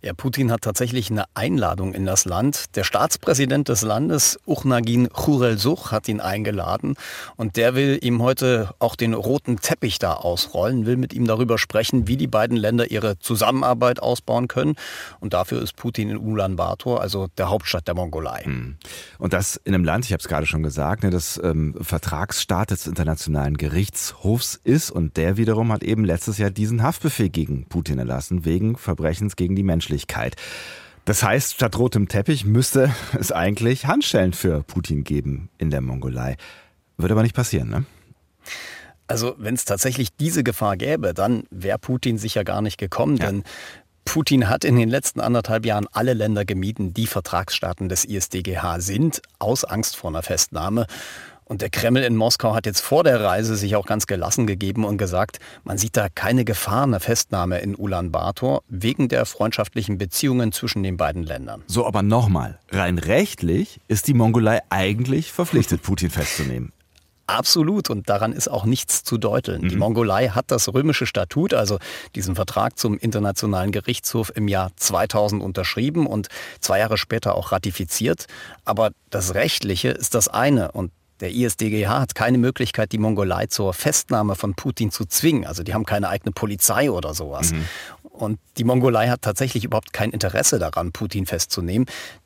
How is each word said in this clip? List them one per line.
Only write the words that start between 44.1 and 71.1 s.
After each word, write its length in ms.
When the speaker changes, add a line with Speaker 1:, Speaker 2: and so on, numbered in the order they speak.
Speaker 1:
hat 160
in 100
den 140
letzten 300
anderthalb 440
Jahren 280
alle 200
Länder 320
gemieden, 480
die 140
Vertragsstaaten 840
des 180
I 100
S 120
D 140
G 160
H 220
sind, 420
aus 260
Angst 320
vor 140
einer 120
Festnahme. 640
Und 140
der 80
Kreml 320
in 140
Moskau 400
hat 100
jetzt 140
vor 240
der 180
Reise 320
sich 220
auch 100
ganz 220
gelassen 400
gegeben 360
und 140
gesagt, 400
man 160
sieht 180
da 120
keine 360
Gefahr 380
einer 160
Festnahme 640
in 160
Ulaanbaatar 920
wegen 400
der 180
freundschaftlichen 720
Beziehungen 540
zwischen 320
den 140
beiden 260
Ländern. 460
Speaker 2:
So, 180
aber 160
nochmal, 560
rein 260
rechtlich 880
ist 220
die 60
Mongolei 440
eigentlich 600
verpflichtet, 520
<laughs> 20
Putin 260
festzunehmen. 640
Speaker 1:
Absolut, 640
und 180
daran 240
ist 160
auch 160
nichts 400
zu 120
deuteln. 520
Die 80
Speaker 2:
Mhm. 40
Speaker 1:
Mongolei 500
hat 200
das 240
römische 320
Statut, 480